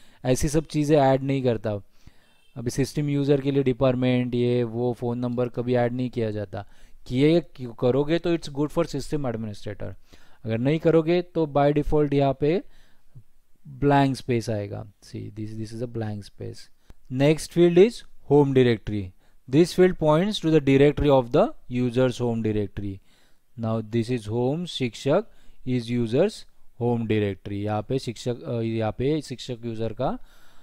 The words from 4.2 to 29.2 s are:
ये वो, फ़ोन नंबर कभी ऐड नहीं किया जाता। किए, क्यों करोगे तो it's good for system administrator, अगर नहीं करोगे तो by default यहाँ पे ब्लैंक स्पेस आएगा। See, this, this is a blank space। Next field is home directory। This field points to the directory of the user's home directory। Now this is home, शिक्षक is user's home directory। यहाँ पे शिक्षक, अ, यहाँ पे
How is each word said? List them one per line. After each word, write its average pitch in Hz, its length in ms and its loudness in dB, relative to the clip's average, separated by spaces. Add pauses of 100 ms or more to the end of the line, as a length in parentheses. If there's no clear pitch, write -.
ये 123 300 2
वो, 120 280 -2
फ़ोन 120 260 -4
नंबर 123 300 -2
कभी 123 260 -2
ऐड 120 180 2
नहीं 127 180 -4
किया 113 200 -2
जाता। 104 360 -8 (400)
किए, 147 340 4
क्यों 127 320 -12
करोगे 143 460 2
तो 170 180 0
it's 160 160 -6
good 147 200 -2
for 170 140 0
system 147 340 -6
administrator, 107 760 -8 (500)
अगर 113 140 -2
नहीं 139 200 2
करोगे 160 440 4
तो 165 240 -2
by 143 260 2
default 147 420 2
यहाँ 139 260 2
पे 165 220 0 (1080)
ब्लैंक 139 480 2
स्पेस 120 340 -2
आएगा। 104 360 -6 (160)
See, 107 280 -14
this, 107 200 -10 (100)
this 107 140 -10
is 113 80 -8
a 123 140 -8
blank 107 280 -6
space। 104 360 -14 (520)
Next 143 400 2
field 175 260 4
is 226 160 8 (380)
home 143 220 6
directory। 110 500 2 (460)
This 160 280 4
field 185 200 6
points 165 460 2
to 160 60 2
the 156 100 6
directory 139 500 4
of 127 220 4
the 175 140 4 (260)
user's 123 480 0
home 117 220 -2
directory। 101 560 -4 (640)
Now 113 220 -2
this 110 280 -2
is 113 180 -4
home, 131 380 -2
शिक्षक 143 580 -2 (440)
is 120 220 -2
user's 123 440 0 (480)
home 117 200 0
directory। 104 500 -2
यहाँ 104 300 -4
पे 131 160 -4
शिक्षक, 117 440 -8
अ, 120 180 -6
यहाँ 113 320 -2
पे 143 280 -2